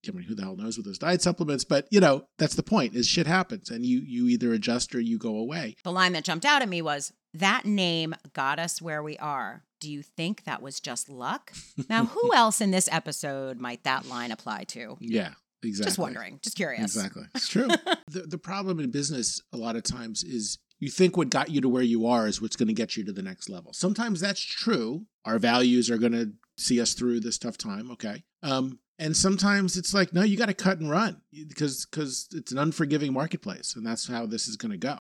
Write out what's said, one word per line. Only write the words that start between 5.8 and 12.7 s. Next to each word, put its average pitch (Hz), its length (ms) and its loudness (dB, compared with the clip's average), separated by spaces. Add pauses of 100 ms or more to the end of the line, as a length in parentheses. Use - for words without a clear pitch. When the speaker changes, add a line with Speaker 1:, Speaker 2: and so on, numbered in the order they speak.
Speaker 2:
The 170 80 -4
line 180 220 4
that 156 100 -2
jumped 175 220 -4
out 285 160 6
at 233 80 0
me 170 120 -2
was, 147 300 -4 (220)
"That 196 320 2
name 170 480 2 (200)
got 143 260 0
us 170 220 -4
where 156 220 -4
we 151 140 -8
are. 139 460 -6 (180)
Do 151 100 -10
you 143 100 -8
think 170 440 -6
that - 160 -6
was 135 200 -10
just - 280 -8
luck?" 135 420 -8 (380)
Now, 226 160 4
Speaker 1:
<laughs> - 0 -
Speaker 2:
who 453 280 2
else 226 280 6
in 196 100 2